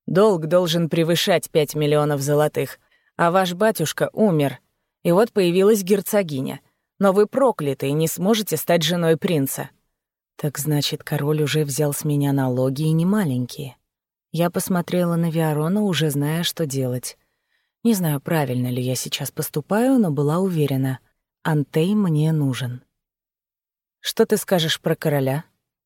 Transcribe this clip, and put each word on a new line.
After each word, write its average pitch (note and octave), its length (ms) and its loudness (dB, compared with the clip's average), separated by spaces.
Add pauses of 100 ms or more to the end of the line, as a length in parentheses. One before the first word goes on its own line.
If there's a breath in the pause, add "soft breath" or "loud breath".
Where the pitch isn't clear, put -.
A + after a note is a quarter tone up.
Долг F3+ 400 2
должен E3+ 420 2
превышать E3 600 0
пять D3+ 260 0
миллионов D3 440 2
золотых. D3 600 0 (380)
А E3+ 120 2
ваш F3+ 220 2
батюшка F#3 600 0
умер, D3+ 460 2 (420)
и F3 100 2
вот G#3+ 200 2
появилась F#3+ 500 4
герцогиня. F3 800 -2 (380)
Но G3 140 4
вы G#3 140 4
прокляты D#3 640 0
и C#3 40 -2
не D#3+ 160 0
сможете G3 480 -2
стать E3+ 260 0
женой E3 340 2
принца. C#3+ 540 -2 (640)
"Так D3 220 -4
значит, D3 440 -2
король D3+ 400 -2
уже D3+ 220 0
взял C#3+ 280 -2
с - 120 -6
меня C#3+ 280 2
налоги, C3 500 0
и D#3 100 0
не E3 140 2
маленькие". C#3 720 -2 (540)
Я E3+ 200 0
посмотрела F3 680 -2
на E3+ 140 0
Виарона, D#3+ 520 0
уже D#3+ 280 0
зная, D3 320 -2
что D#3+ 240 -4
делать. B2+ 500 -4 (640)
Не A#3 120 4
знаю, D#3 260 0
правильно C3 480 -2
ли B2 140 -2
я B2+ 120 -2
сейчас - 360 -6
поступаю, A3 680 0
но G3 120 2
была D3 280 0
уверена. C#3 600 0 (460)
Антей D#3+ 500 0
мне D#3+ 380 2
нужен. B2+ 500 -2 (1200)
"Что - 260 0
ты G#3+ 100 0
скажешь E3 440 -2
про D#3+ 140 -2
короля?" C#3+ 500 -2 (420)